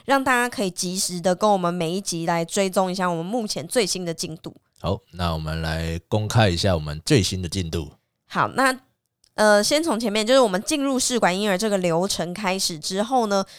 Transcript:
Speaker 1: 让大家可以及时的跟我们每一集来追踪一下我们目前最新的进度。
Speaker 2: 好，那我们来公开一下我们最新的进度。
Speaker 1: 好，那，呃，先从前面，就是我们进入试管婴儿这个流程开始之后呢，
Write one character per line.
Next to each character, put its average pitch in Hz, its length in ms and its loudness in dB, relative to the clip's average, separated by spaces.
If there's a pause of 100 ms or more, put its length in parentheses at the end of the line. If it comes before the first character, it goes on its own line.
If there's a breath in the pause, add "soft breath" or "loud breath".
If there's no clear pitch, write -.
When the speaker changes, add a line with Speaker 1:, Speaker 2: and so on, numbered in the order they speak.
Speaker 1:
让 269 180 2
大 262 100 2
家 247 160 2
可 240 160 -4
以 185 60 -2
及 180 280 -6
时 180 220 -4
的 185 120 2
跟 196 160 2
我 202 80 6
们 175 160 0
每 170 200 -2
一 190 80 -4
集 165 260 -6
来 170 180 0
追 196 240 0
踪 185 220 0
一 180 40 -4
下 185 140 -2
我 175 60 0
们 165 100 -4
目 220 220 -4
前 160 220 -6
最 226 180 2
新 180 180 -4
的 170 80 -4
进 165 260 -8
度。 - 140 -14 (280)
Speaker 2:
好， 92 180 -2 (140)
那 85 200 -4
我 80 60 -4
们 80 240 -4
来 82 460 -4
公 107 180 0
开 110 220 4
一 87 80 2
下 95 180 2
我 80 60 0
们 76 260 -8
最 120 160 4
新 90 180 -2
的 90 80 -6
进 82 220 -4
度。 80 220 -6 (340)
Speaker 1:
好， 139 220 -2
那， 254 280 0 (600)
呃， 208 260 6
先 294 180 2
从 320 180 0
前 226 140 -2
面， 214 140 0
就 254 80 4
是 269 60 8
我 233 80 6
们 185 120 0
进 285 220 -2
入 269 160 0
试 254 220 0
管 185 180 2
婴 214 100 0
儿 185 80 2
这 214 140 -2
个 202 80 2
流 180 300 2
程 180 260 -4
开 190 240 -2
始 180 180 -4
之 185 240 -4
后 233 260 0
呢， 196 180 0 (140 loud breath)